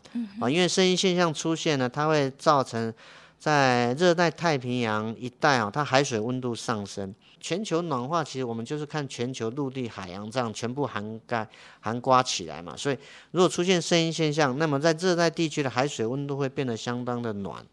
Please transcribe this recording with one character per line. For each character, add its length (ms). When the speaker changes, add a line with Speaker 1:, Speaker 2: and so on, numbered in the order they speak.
Speaker 1:
嗯 160
哼。 60
Speaker 2:
啊， 60
因 100
为 80
声 180
音 80
现 220
象 160
出 240
现 220
呢， 100
它 180
会 260
造 300
成 300
在 540
热 200
带 160
太 260
平 240
洋 380
一 100
带 280
啊， 160
它 100
海 220
水 160
温 220
度 120
上 300
升。 280
全 240
球 160
暖 260
化， 160
其 160
实 60
我 80
们 100
就 140
是 80
看 240
全 240
球 160
陆 220
地、 180
海 220
洋 200
这 80
样 140
全 200
部 140
涵 400
盖、 220
涵 220
刮 200
起 220
来 160
嘛。 160
所 160
以 60
如 100
果 80
出 160
现 160
声 180
音 140
现 180
象， 280
那 80
么 120
在 140
热 240
带 140
地 180
区 140
的 80
海 180
水 180
温 200
度 100
会 100
变 200
得 100
相 260
当 200
的 100
暖。 400